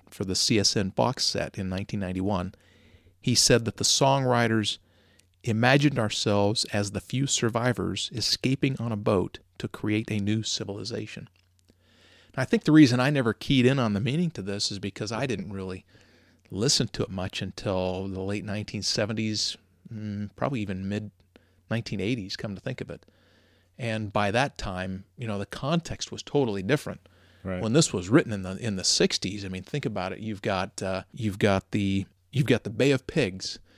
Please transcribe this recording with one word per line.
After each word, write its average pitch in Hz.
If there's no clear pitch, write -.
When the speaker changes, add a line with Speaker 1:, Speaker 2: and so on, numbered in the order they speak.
Speaker 1:
for -
the 95
C -
S -
N 95
box 120
set -
in 95
nineteen 98
ninety-one, 92
he 123
said 117
that 110
the -
songwriters 120
imagined 135
ourselves 104
as 101
the 101
few 131
survivors 113
escaping 131
on 117
a 107
boat 104
to -
create 107
a 107
new 104
civilization. 107
And -
I 131
think 226
the 151
reason 127
I 135
never 127
keyed 123
in 135
on 110
the 98
meaning 156
to -
this 101
is 101
because 101
I 117
didn't 101
really 92
listened 120
to -
it -
much 92
until 92
the 95
late 98
nineteen 104
seventies, 110
mm, 104
probably 127
even 95
mid 104
nineteen 113
eighties, 101
come 104
to 92
think -
of 92
it. -
And 110
by 104
that 127
time, 95
you 120
know, 104
the 98
context -
was 95
totally 110
different. 104
Speaker 2:
Right. 92
Speaker 1:
When 110
this 156
was 92
written 123
in 95
the, 92
in 107
the 87
sixties, 101
I 95
mean, 92
think 143
about 98
it. -
You've 107
got, 98
uh, 95
you've 104
got 98
the, 98
you've 135
got 117
the 107
Bay 127
of 131
Pigs 95